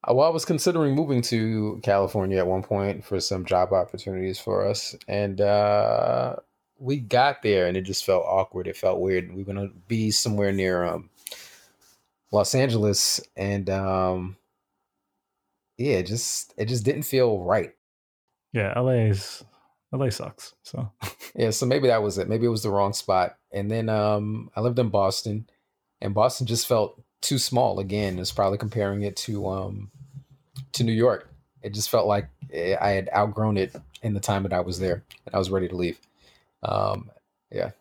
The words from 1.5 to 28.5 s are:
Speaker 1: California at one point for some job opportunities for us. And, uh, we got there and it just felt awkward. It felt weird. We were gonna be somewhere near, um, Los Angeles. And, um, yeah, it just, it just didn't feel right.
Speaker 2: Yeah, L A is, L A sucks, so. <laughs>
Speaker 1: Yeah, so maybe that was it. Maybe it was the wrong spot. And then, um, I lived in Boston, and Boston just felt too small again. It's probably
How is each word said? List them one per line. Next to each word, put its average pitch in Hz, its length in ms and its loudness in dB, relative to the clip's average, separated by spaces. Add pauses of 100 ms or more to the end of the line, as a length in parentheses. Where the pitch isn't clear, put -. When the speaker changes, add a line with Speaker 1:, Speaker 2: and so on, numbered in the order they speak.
Speaker 1:
California 98 560 2
at 90 80 2
one 92 160 0
point 98 420 -2
for 98 140 -4
some 92 260 -4
job 92 280 2
opportunities 95 640 -2
for 98 280 -2
us. - 280 -4 (120)
And, 101 320 -2
uh, 104 1000 2 (420)
we 135 180 -2
got 127 460 2
there 95 240 4
and 90 100 0
it 95 60 -2
just 95 220 -6
felt 92 200 4
awkward. 92 420 0
It - 80 -6
felt 92 240 0
weird. 90 340 0
We 98 100 -8
were 98 100 -6
gonna 98 160 -4 (180)
be 110 240 0
somewhere 104 400 0
near, 92 320 2
um, 85 260 -4 (1200)
Los 104 240 2
Angeles. 113 680 2 (160)
And, 98 320 -2
um, 92 680 -2 (1400)
yeah, 127 200 2
it 90 100 0
just, - 500 -6
it 107 80 -2
just 117 180 -2
didn't 139 200 0
feel 120 360 2
right. 90 340 0 (800)
Speaker 2:
Yeah, 104 240 0
L 127 140 2
A 117 200 4
is, - 340 -2 (500)
L 135 80 -2
A 131 100 0
sucks, - 520 -12
so. 117 280 -8 (100)
<laughs> - 100 -10 (260)
Speaker 1:
Yeah, 113 120 2
so 110 160 0
maybe 131 240 4
that 113 120 4
was 101 160 0
it. 95 120 -2
Maybe 113 160 2
it 120 40 4
was 110 140 -2
the 113 60 -2
wrong 101 240 2
spot. 92 420 0 (160)
And 101 180 -4
then, 113 200 -2
um, 107 680 0
I 107 60 -2
lived 123 180 2
in 120 80 2
Boston, 104 600 0 (500)
and 98 140 -4
Boston 120 340 2
just 113 180 -2
felt 110 360 0 (180)
too - 180 -2
small 120 420 2
again. 98 400 -2
It's 92 120 -4
probably 101 260 2